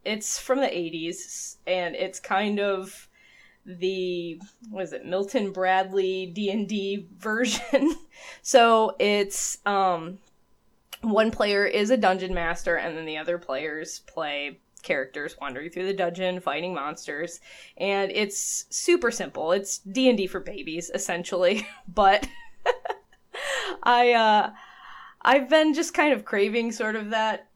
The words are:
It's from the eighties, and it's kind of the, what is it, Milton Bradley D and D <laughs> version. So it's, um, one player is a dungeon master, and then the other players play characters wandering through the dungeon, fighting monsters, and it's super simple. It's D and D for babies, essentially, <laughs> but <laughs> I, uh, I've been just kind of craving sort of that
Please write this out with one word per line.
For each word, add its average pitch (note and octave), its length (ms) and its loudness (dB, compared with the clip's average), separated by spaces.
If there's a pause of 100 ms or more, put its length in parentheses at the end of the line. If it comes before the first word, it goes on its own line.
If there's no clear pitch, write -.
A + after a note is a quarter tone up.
It's G#3+ 360 -4
from C4+ 180 0
the C4 180 0
eighties, E3 800 -8 (100)
and F3 260 -2
it's F#3 240 -6
kind G#3 400 -2
of G3 500 -4 (560)
the, F3+ 760 -4 (300)
what G3 120 -8
is D#3 100 -8
it, - 140 -12
Milton G3 460 -2
Bradley F#3 720 0
D G3 240 -4
and G#3 180 -2
D G3 440 -4
<laughs> - 60 -20
version. B3+ 800 0 (460)
So A3+ 560 6
it's, G3+ 680 0
um, F#3 540 0 (840)
one A3 280 4
player G#3 340 2
is G#3 260 2
a B3+ 60 6
dungeon F#3+ 380 0
master, E3+ 420 -2
and E3 200 -4
then D#3+ 80 -8
the D#3 140 -8
other E3+ 200 -4
players D#3 640 -8
play C#3+ 580 -8 (240)
characters D3 580 -4
wandering C#3+ 280 -8
through F3+ 180 -8
the G3 60 -2
dungeon, F3+ 460 -2
fighting E3+ 340 -4
monsters, D3+ 680 -8 (360)
and G3 360 0
it's - 580 -4
super F4 400 2
simple. E3 400 -6
It's G3+ 280 -2
D B3 300 2
and A#3+ 80 6
D F#3+ 120 -2
for G3 100 -8
babies, E3+ 560 -10
essentially, F#3 720 0 (120)
<laughs> - 140 -16
but G3 320 4 (400)
<laughs> - 1160 -6
I, A#3+ 300 6
uh, G#3+ 380 6 (720)
I've B3+ 260 6
been D#4 260 6
just E4 200 -2
kind D4+ 180 4
of G#3+ 120 0
craving A3 480 0
sort A3 240 -2
of G#3 140 -6
that A3 460 -2